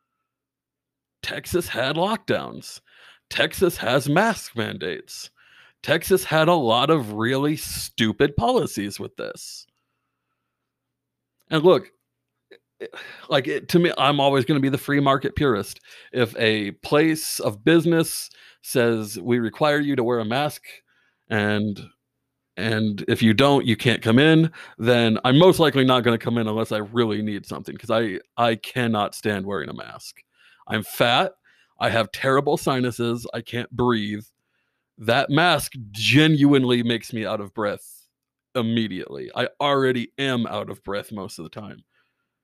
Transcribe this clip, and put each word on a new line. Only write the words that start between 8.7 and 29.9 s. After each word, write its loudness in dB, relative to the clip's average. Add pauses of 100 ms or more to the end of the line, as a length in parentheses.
with -12
this. -14 (1800)
And 0
look, 4 (880)
it, -16 (340)
like, 0
it, -6
to 4
me, 4
I'm 2
always 4
gonna 2
be 2
the -2
free 0
market 0
purist. 0 (320)
If 0
a 0
place 0
of -6
business 2 (320)
says, -2
"We 0
require 0
you -2
to 0
wear 0
a -4
mask, -4 (680)
and, -2 (760)
and -2
if 2
you 6
don't, 4
you 2
can't 0
come 4
in," 6 (260)
then 4
I'm 6
most 8
likely 4
not 2
gonna 2
come -2
in 0
unless -2
I -2
really -4
need -6
something, -12
'cause -14
I, -2 (160)
I 2
cannot -2
stand -4
wearing -6
a -12
mask. -18 (460)